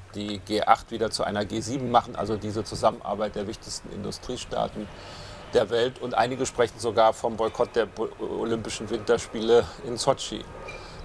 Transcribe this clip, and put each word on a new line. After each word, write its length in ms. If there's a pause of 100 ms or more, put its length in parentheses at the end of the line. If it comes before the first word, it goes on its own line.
(140)
die 240
G 240
acht 300
wieder 180
zu 140
einer 200
G 160
sieben 300
machen, 260
also 220
diese 260
Zusammenarbeit 680
der 140
wichtigsten 440
Industriestaaten 960 (680)
der 160
Welt. 280
Und 140
einige 320
sprechen 320
sogar 360
vom 220
Boykott 400
der 120
Bo-, 220 (100)
Olympischen 720
Winterspiele 720 (220)
in 100
Sotschi. 480 (600)